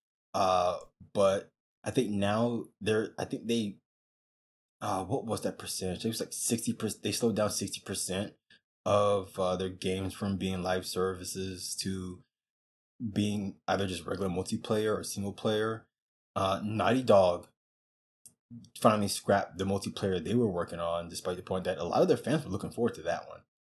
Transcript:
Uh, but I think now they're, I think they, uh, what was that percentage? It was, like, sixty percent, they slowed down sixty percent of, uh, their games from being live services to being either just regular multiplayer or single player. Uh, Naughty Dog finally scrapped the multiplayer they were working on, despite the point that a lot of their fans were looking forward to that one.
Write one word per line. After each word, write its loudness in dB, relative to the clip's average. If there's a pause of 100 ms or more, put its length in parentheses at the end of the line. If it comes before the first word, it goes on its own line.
(340)
Uh, 4 (340)
but 4 (340)
I -2
think 2
now 2 (160)
they're, 2
I -4
think -6
they, 0 (1040)
uh, -2
what -4
was -2
that -4
percentage? -4
It 0
was, -2
like, -6
sixty 0
percent, -6
they -2
slowed 0
down 2
sixty -6
percent -4 (520)
of, 2
uh, 2
their -2
games -4
from -2
being -2
live -2
services -4
to -6 (920)
being 0 (120)
either 2
just -6
regular -2
multiplayer 0
or -8
single -6
player. -2 (500)
Uh, 0
Naughty 2
Dog 8 (1300)
finally 6
scrapped 0
the -2
multiplayer -2
they -2
were 4
working -4
on, -2
despite -6
the -12
point -4
that -2
a -6
lot 2
of 6
their 4
fans 0
were -10
looking -6
forward -2
to -14
that -4
one. -18 (260)